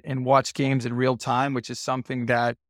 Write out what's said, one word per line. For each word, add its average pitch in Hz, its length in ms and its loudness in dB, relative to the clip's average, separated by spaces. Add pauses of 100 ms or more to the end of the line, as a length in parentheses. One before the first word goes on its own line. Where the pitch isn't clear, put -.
and 131 180 -4
watch 131 300 2
games 135 320 2
in 120 80 -2
real 127 240 2
time, 135 360 0
which 123 160 -4
is 123 120 -8
something 127 460 -4
that 120 280 2 (140)